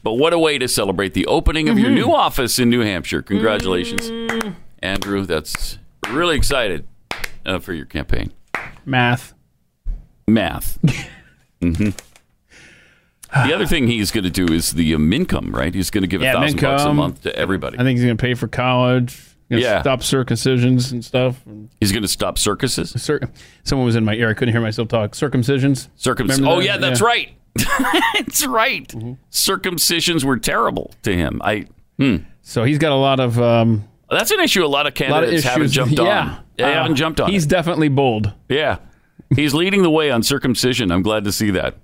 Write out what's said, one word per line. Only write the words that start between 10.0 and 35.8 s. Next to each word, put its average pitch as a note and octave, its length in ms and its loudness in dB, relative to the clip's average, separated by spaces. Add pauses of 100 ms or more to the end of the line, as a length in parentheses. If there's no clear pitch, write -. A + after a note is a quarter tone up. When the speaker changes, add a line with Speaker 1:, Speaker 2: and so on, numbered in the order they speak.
Speaker 1:
Math. G#2 560 0
Speaker 2:
<laughs> - 260 0 (520)
Speaker 1:
Mm-hmm. F2 280 0 (1400)
The C3+ 200 2
other F#3+ 120 0
thing C#3 220 2
he's A2 240 0
gonna F#2 180 0
do F2+ 240 0
is E2 200 0
the, D#2+ 220 2
um, D2+ 160 2
income, D#2 400 0
right? C2+ 220 -2
He's F#2+ 160 -4
gonna F#2+ 180 0
give F2+ 140 -2
Speaker 2:
Yeah, C3 100 0
Speaker 1:
a F2+ 100 2
thousand D3 200 0
bucks C#3 220 2
a - 20 0
Speaker 2:
income. D3 120 0
Speaker 1:
month C3 260 -2
to - 120 -6
everybody. E2 420 -4
Speaker 2:
I B2 60 0
think B2+ 140 2
he's B2 80 2
gonna A#2+ 100 2
pay B2 180 -2
for A#2+ 140 -4
college. B2 680 0 (360)
He's - 0 -
gonna A#2 120 2
Speaker 1:
Yeah. G#2+ 200 2
Speaker 2:
stop C3 200 0
circumcisions B2+ 920 2
and A#2 100 -8
stuff. B2+ 400 -2 (360)
Speaker 1:
He's G2+ 120 0
gonna G#2 160 -2
stop - 300 -2
circuses? G2+ 540 -2 (100)
Speaker 2:
Cir-, D3 280 -2 (340)
someone C3+ 220 0
was A#2 120 2
in A2 80 2
my G#2+ 100 0
ear. A#2 140 0
I G#2+ 40 2
couldn't A#2 200 0
hear A#2 80 2
myself A2 260 -4
talk. A2 240 -2
Circumcisions. C3+ 880 0
Speaker 1:
Circumc-, B2+ 320 -2
Speaker 2:
Remember C3+ 200 2
Speaker 1:
oh, E3 100 4
Speaker 2:
that? F#3 60 0
Speaker 1:
yeah, G3+ 120 -2
that's F3 240 0
Speaker 2:
Yeah. A3 60 2
Speaker 1:
right. A3+ 220 -2 (280)
<laughs> F#4+ 580 0
That's D#4 300 -2
right. A3+ 440 -2
Speaker 2:
Mm-hmm. A#2+ 240 -12 (180)
Speaker 1:
Circumcisions E3+ 920 -2
were C3+ 120 2
terrible - 540 -2 (120)
to G2+ 120 0
him. E2+ 280 -2
I, G#2 240 -2 (300)
hmm. A2+ 200 2 (240)
Speaker 2:
So - 240 -2
he's D3 140 2
got D#3 120 2
a C#3 60 2
lot C3+ 240 2
of, A#2+ 180 0
um, A#2 460 4 (240)
Speaker 1:
That's G3 220 0
an G4+ 100 2
issue G3+ 240 2
a - 20 0
lot C#3+ 200 0
of C#3 120 -4
Speaker 2:
a C#3 100 0
lot D3+ 140 2
of E3 60 0
Speaker 1:
candidates D#3+ 160 2
haven't B2+ 180 2
Speaker 2:
issues. C3+ 100 2
Speaker 1:
jumped C3 260 2